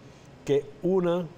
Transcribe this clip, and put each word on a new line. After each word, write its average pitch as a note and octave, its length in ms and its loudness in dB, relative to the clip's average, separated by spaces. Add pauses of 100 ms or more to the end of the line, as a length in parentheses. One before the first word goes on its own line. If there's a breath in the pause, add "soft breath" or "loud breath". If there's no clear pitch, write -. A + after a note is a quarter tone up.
(440 loud breath)
que C#3+ 200 2 (180)
una, F3 440 0 (120)